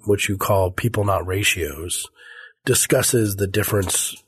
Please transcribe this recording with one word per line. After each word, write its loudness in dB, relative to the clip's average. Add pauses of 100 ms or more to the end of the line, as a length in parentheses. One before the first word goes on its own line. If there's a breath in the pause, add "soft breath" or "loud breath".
which 2
you -2
call 2
"People -2
Not 0
Ratios," -2 (560 loud breath)
discusses 2
the 0
difference, 0 (120)